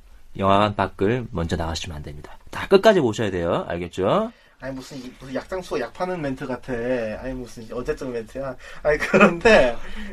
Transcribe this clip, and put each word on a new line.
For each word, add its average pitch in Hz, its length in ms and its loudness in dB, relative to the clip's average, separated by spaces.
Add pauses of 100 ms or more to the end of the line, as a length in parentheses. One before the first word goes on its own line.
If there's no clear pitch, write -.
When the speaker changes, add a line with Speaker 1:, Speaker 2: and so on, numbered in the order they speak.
(360)
Speaker 1:
영화관 98 380 4
밖을 101 560 0
먼저 85 260 -2
나가시면 80 400 -6
안 76 60 -12
됩니다. 73 340 -14 (140)
다 - 180 -8
끝까지 196 320 6
보셔야 110 300 2
돼요. 92 380 0
알겠죠? 101 640 0 (300)
Speaker 2:
아니, 131 140 -10
무슨 131 200 -14
이-, 254 220 -14
무슨 135 160 -12
약장수가 175 460 -6
약 117 120 -8
파는 180 300 -6
멘트 135 240 -6
같아. 127 260 -8 (480)
아니, 131 140 -8
무슨 120 380 -12
어제적 131 380 -6
멘트야. 123 440 -8 (300)
아니, 151 120 4
그런데, 170 800 6 (360)